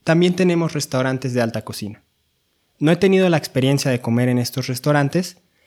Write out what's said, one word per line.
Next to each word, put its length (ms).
también 320
tenemos 360
restaurantes 640
de 80
alta 240
cocina. 360
No 120
he 60
tenido 320
la 80
experiencia 540
de 100
comer 300
en 80
estos 280
restaurantes, 720